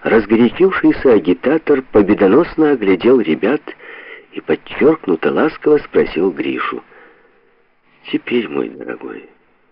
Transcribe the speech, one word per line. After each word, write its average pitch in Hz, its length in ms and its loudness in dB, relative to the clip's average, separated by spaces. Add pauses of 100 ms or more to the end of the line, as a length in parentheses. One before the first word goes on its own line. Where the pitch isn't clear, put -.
разгорячившийся 117 1080 2
агитатор 131 680 0
победоносно 107 920 2
оглядел 110 480 2
ребят 101 420 -2 (680)
и - 80 -14
подчёркнуто - 920 -2
ласково 147 480 0
спросил 85 520 -2
Гришу: 69 520 -8 (1300)
«Теперь, 113 380 -4
мой 65 220 -6
дорогой, 58 600 -14 (420)